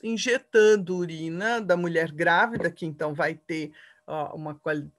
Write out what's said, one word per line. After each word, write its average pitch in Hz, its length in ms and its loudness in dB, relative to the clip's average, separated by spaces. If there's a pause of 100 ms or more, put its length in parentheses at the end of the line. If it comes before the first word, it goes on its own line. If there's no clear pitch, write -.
injetando 214 920 2
urina 175 640 -4
da 180 160 2
mulher 165 340 0
grávida, 175 580 2
que 170 160 -12
então 151 280 -6
vai 156 220 -2
ter, 156 360 -8 (340)
ah, 151 280 -8
uma 151 220 -10
qual-, 147 440 -6